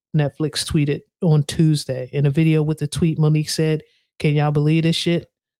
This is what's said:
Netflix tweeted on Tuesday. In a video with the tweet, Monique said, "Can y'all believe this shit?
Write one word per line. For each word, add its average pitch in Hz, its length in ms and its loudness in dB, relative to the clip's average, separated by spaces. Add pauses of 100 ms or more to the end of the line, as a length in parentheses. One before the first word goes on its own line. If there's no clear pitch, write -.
(160)
Netflix 147 500 -2
tweeted 147 360 -2 (200)
on 156 220 2
Tuesday. 143 720 -2
In 143 120 0
a 139 60 2
video 156 320 2
with 156 160 -2
the 147 80 -6
tweet, 165 320 -2
Monique 156 300 2
said, 156 340 -2 (340)
"Can 151 160 0
y'all 147 180 2
believe 151 320 2
this 165 120 2
shit? 170 340 -4 (300)